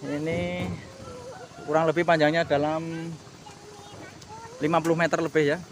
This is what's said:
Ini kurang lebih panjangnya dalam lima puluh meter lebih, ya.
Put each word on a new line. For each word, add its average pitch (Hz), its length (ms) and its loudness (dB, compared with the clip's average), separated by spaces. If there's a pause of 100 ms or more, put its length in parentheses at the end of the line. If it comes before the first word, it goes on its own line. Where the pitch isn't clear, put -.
Ini 170 640 -4 (960)
kurang 160 240 4
lebih 165 160 4
panjangnya 160 400 6
dalam 160 640 0 (1500)
lima 160 240 2
puluh 165 160 2
meter 165 240 2
lebih, 156 320 4
ya. 180 40 -6 (140)